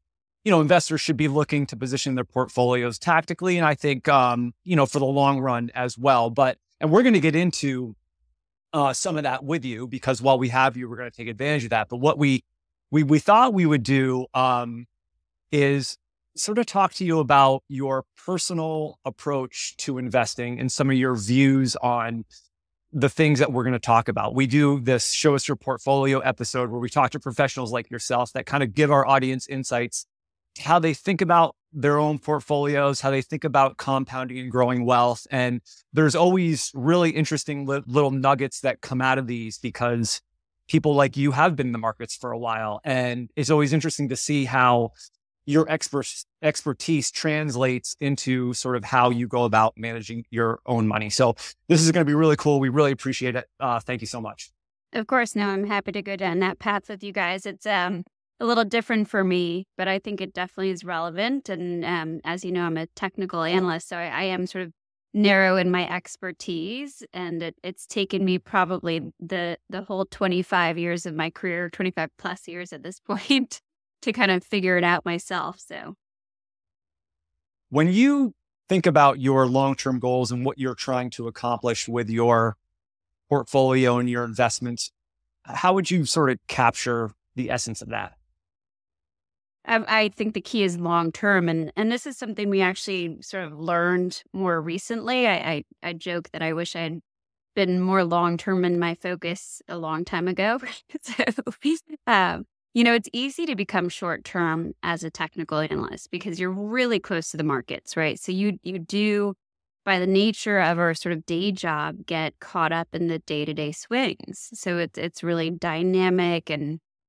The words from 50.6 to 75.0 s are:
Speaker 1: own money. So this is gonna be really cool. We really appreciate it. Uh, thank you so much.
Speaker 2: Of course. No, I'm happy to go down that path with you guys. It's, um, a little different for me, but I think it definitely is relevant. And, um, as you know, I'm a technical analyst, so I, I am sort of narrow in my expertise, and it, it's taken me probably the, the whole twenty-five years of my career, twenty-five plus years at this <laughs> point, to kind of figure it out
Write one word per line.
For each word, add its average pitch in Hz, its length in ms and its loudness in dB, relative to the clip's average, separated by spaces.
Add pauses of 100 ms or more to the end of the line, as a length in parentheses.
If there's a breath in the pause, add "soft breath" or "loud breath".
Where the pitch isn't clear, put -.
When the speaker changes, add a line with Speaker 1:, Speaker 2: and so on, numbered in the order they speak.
Speaker 1:
own 117 200 2
money. 107 220 -2
So 117 240 4 (340 loud breath)
this 160 140 6
is 165 100 6
gonna 165 140 4
be 147 80 2
really 156 220 6
cool. 147 240 2
We 135 100 2
really 143 220 4
appreciate 127 440 -4
it. 123 120 -6 (120)
Uh, 120 200 -2
thank 123 220 -8
you 113 40 -10
so 117 160 -10
much. - 300 -14 (420)
Speaker 2:
Of 220 140 -6
course. 247 280 0
No, 208 120 0
I'm 196 180 -2
happy 202 260 -4
to 202 120 -6
go 196 120 -8
down 180 240 -2
that 185 200 -2
path 202 280 -4
with 202 160 -14
you 202 80 -12
guys. 190 360 -4
It's, 196 180 -12
um, 180 380 -2 (360)
a 233 60 -4
little 233 180 2
different 220 460 0
for 196 140 0
me, 180 420 0 (100)
but 185 120 -4
I 190 100 0
think 196 240 -8
it 190 140 -10
definitely 190 340 -4
is 175 140 -6
relevant. 175 640 -4
And, 175 340 -6
um, 160 400 -4
as 170 220 -6
you 180 60 -6
know, 175 140 -2
I'm 160 120 -2
a 160 80 -6
technical 180 560 -6
analyst, 170 480 0
so 180 80 -8
I, 170 80 -6
I 151 180 -4
am 185 220 -2
sort 185 200 -8
of 165 60 -14 (440)
narrow 190 420 6
in 180 140 2
my 180 180 0
expertise, 185 1120 -10 (100)
and 170 300 -8
it, 165 220 -10
it's - 240 -14
taken 196 360 -2
me 180 140 2
probably 170 640 -2 (180)
the, 175 380 -6 (100)
the 185 140 -10
whole 190 240 -4
twenty-five 180 720 0
years 170 280 -4
of 165 100 -8
my 160 160 -2
career, 175 380 -6
twenty-five 175 480 -4
plus 185 300 -10
years 175 240 -14
at 151 100 -16
this 175 180 -14
<laughs> - 60 -20
point, 254 540 -2 (440)
to 226 100 -2
kind 208 180 2
of 185 100 0
figure 185 360 0
it 175 80 2
out 175 180 2